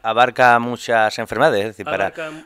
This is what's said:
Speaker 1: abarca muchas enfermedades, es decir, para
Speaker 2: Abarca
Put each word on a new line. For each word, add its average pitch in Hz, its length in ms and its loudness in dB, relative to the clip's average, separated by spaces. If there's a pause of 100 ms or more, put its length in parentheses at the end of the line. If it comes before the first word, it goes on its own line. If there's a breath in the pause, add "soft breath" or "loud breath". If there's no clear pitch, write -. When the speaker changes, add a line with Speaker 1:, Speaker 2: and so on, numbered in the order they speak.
Speaker 1:
abarca 120 560 4
muchas 117 580 -2
enfermedades, 113 440 0
es 107 80 -4
decir, 104 160 -14
para 98 220 -4
Speaker 2:
Abarca 160 220 -12 (160)